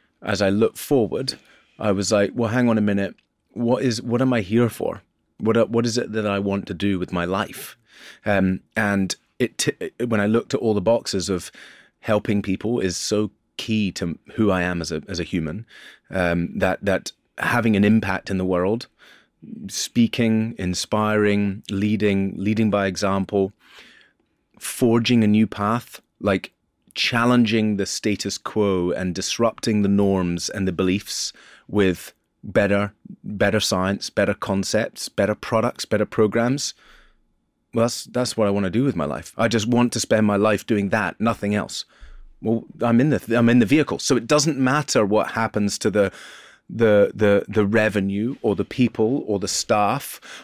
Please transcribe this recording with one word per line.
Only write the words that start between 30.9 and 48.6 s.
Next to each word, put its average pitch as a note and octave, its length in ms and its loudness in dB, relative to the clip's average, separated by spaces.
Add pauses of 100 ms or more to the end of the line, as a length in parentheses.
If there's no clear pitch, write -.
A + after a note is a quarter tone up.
with F#2+ 440 0 (320)
better, G2+ 480 0 (320)
better G2+ 360 0
science, F#2+ 500 -2
better G#2 240 0
concepts, - 760 -4
better G#2 280 0
products, - 500 -2
better G#2 220 0
programs. A#2 640 0 (1000)
Well, A2+ 120 2
that's, - 200 -6
that's B2 320 -4
what G#2+ 100 4
I G2+ 40 2
wanna G2+ 180 0
do A2 140 0
with B2+ 120 0
my D#2 100 -2
life. C#2+ 320 -8
I A2+ 100 2
just G#2+ 200 0
want A#2+ 260 2
to A#2+ 60 -4
spend A2 260 2
my G#2 120 2
life G#2 280 2
doing G2+ 240 0
that, G2+ 300 -2
nothing G#2 360 -2
else. - 300 -6 (560)
Well, A2+ 240 0 (160)
I'm A#2 200 4
in D3+ 80 4
the, A2+ 280 0
I'm A#2 120 6
in B2 100 6
the A#2+ 60 6
vehicle. C#3 340 2
So - 160 0
it A#2 120 -2
doesn't D3 300 2
matter C3+ 480 0
what G2+ 260 0
happens G#2+ 480 -2
to A2 100 0
the, G2 220 2 (580)
the, G#2+ 440 4
the, G2+ 340 4
the G#2+ 180 2
revenue G#2+ 760 0
or G#2+ 140 0
the G2 100 -4